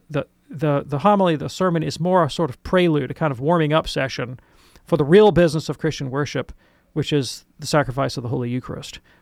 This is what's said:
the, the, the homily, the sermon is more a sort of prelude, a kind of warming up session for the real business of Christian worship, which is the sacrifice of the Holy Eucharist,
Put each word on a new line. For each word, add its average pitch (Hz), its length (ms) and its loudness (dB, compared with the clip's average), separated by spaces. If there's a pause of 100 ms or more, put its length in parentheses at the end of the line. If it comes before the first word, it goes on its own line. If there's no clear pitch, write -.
the, 139 180 -4 (220)
the, 143 360 0
the 135 140 -4
homily, 185 360 4
the 147 140 -6
sermon 175 320 0
is - 180 -6
more 180 240 2
a 143 60 -2
sort 160 200 -2
of - 140 -14
prelude, 160 460 2
a 139 40 -8
kind 156 180 -2
of 120 80 -8
warming 151 340 2
up 160 140 0
session 131 520 -6 (460)
for 170 120 0
the 147 60 4
real 196 280 8
business 160 360 2
of 147 120 -6
Christian 139 320 -4
worship, 135 400 -4 (420)
which 151 180 -2
is 139 340 -2 (140)
the 139 80 -10
sacrifice 135 500 0
of 127 60 -8
the 117 60 -6
Holy 123 200 -4
Eucharist, - 500 -8 (220)